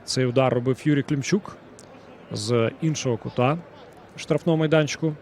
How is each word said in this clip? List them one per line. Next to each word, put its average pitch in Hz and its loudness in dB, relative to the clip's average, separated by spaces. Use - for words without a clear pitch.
цей 127 0
удар 127 4
робив 127 -2
Юрій 143 2
Климчук - -2
з 113 0
іншого 135 -2
кута 131 0
штрафного 160 0
майданчику. 156 2